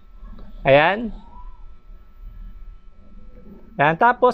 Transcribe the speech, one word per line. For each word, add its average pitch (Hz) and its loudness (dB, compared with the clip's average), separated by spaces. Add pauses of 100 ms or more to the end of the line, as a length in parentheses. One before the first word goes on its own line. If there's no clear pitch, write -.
(640)
Ayan. 185 4 (2750)
Ayan, 151 4
tapos 240 4